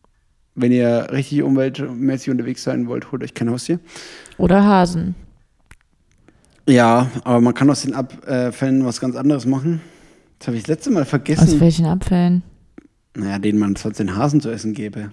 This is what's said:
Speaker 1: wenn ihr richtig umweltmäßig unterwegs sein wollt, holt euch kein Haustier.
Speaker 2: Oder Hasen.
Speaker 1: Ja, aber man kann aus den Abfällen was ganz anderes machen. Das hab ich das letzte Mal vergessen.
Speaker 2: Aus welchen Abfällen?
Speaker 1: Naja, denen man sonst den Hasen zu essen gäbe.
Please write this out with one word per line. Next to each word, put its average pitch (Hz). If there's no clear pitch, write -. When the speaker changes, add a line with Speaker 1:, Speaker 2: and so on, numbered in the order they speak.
Speaker 1:
wenn 123
ihr 120
richtig 139
umweltmäßig 135
unterwegs 123
sein 123
wollt, 120
holt 127
euch 127
kein 120
Haustier. 127
Speaker 2:
Oder 196
Hasen. 180
Speaker 1:
Ja, 123
aber 123
man 120
kann 135
aus 135
den 131
Abfällen 131
was 120
ganz 127
anderes 131
machen. 139
Das -
hab 120
ich 113
das -
letzte 160
Mal 160
vergessen. 156
Speaker 2:
Aus 143
welchen 165
Abfällen? 175
Speaker 1:
Naja, 98
denen 104
man 98
sonst 107
den 95
Hasen 143
zu -
essen 110
gäbe. 107